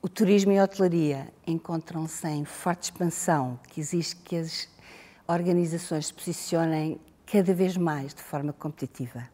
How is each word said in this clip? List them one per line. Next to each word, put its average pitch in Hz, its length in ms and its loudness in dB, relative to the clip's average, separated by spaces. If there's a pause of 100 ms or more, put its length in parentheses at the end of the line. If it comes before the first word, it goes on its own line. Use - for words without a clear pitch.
O 190 80 -6
turismo 196 440 4
e 196 60 6
a 196 40 8
hotelaria 170 640 2 (180)
encontram-se 165 840 -6
em 147 160 -2
forte - 400 -4
expansão, 147 760 0 (100)
que - 120 -10
exige 156 340 -2
que - 220 -8
as 165 320 -6 (580)
organizações 170 800 0
se - 80 -10
posicionem 160 880 -2 (260)
cada 190 260 4
vez 185 240 2
mais 151 380 -2
de - 80 -20
forma 147 300 -6
competitiva. 127 800 -10